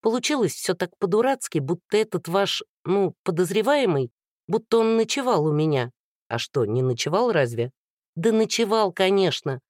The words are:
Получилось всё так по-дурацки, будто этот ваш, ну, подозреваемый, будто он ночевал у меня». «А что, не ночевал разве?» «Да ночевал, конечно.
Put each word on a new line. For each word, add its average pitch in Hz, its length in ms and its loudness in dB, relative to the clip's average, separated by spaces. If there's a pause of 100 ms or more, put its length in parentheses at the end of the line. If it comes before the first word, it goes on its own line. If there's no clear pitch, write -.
Получилось 226 520 0
всё - 200 -4
так 175 260 -4
по-дурацки, 214 600 0
будто 170 380 -4
этот 214 300 -2
ваш, 190 360 -2 (220)
ну, 185 380 0
подозреваемый, 185 880 0 (360)
будто 226 320 0
он 220 180 2
ночевал 226 480 0
у 156 80 0
меня». 147 380 0 (360)
«А 117 120 -4
что, 127 260 -2
не 117 160 -2
ночевал 156 500 0
разве?» 120 400 -2 (440)
«Да 165 160 0
ночевал, 220 600 0
конечно. 185 800 0